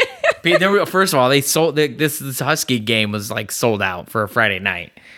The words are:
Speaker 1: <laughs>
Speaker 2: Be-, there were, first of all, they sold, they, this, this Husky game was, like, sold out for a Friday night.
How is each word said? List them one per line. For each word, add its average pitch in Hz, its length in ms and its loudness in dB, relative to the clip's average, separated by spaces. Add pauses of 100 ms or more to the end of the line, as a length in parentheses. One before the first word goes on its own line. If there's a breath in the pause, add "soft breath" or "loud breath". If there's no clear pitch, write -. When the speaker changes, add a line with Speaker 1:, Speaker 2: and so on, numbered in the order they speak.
(140)
Speaker 1:
<laughs> - 280 -2
Speaker 2:
Be-, 170 160 4
there 185 140 2
were, 196 160 2
first 185 260 2
of 143 60 4
all, 127 100 4
they 139 120 4
sold, 156 340 0
they, 151 140 2
this, 147 280 -2
this 135 220 -8
Husky 135 400 -2
game 107 320 0
was, 101 180 -6
like, 107 220 -6
sold 107 320 0
out 92 260 -4
for 110 140 -2
a 101 40 -2
Friday 104 300 0
night. 92 340 -6 (260 loud breath)